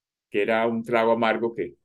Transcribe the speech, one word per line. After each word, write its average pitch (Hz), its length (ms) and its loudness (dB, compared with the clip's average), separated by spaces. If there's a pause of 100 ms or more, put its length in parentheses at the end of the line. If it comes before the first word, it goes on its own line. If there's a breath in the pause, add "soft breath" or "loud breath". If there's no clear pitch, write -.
(320)
que 101 120 0
era 113 240 2
un 113 160 -4
trago 117 300 2
amargo 113 420 0
que, 90 180 -8 (120)